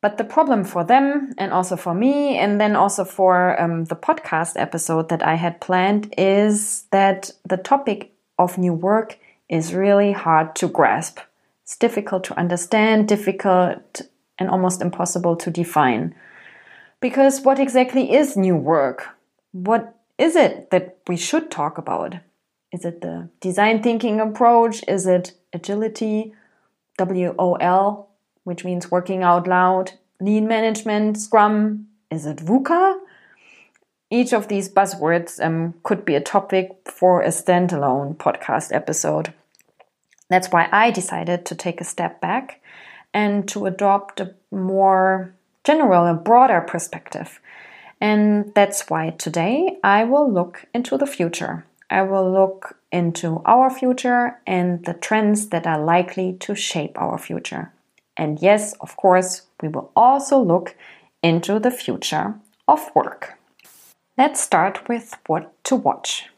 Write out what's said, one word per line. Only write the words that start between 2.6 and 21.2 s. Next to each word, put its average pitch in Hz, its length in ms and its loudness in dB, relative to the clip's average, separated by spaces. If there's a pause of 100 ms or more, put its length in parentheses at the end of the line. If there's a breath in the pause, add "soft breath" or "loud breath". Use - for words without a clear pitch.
then 214 160 2
also 196 280 2
for, 180 560 2
um, 165 260 -2
the 165 100 -6
podcast 170 600 -2
episode 160 520 -2
that 165 180 -2
I 160 80 2
had 165 260 -4
planned, 202 560 0
is 208 760 2
that 196 380 2 (140)
the 185 120 -4
topic 208 560 -2 (260)
of 180 200 0
new 180 140 2
work 202 460 -2 (300 soft breath)
is 165 260 -4
really 202 380 4
hard 160 440 0
to 185 100 -2
grasp. 131 520 0 (440)
It's - 140 -16
difficult 208 480 -2
to - 140 -8
understand, 214 680 0
difficult 190 920 0 (380)
and 185 100 -4
almost 180 320 0
impossible 175 560 -2
to 165 140 -6
define. 156 640 -2 (840 loud breath)
Because 269 420 2
what 269 160 2
exactly 254 540 2
is 262 240 2
new 185 200 2
work? 139 540 0 (420)
What 214 420 -2 (220)
is 320 200 2
it - 340 2
that 180 260 -2 (100)
we 180 100 -4
should 311 340 -4